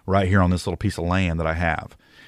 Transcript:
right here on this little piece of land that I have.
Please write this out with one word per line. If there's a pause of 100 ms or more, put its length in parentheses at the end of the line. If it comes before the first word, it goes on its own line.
right
here
on
this
little
piece
of
land
that
I
have. (320)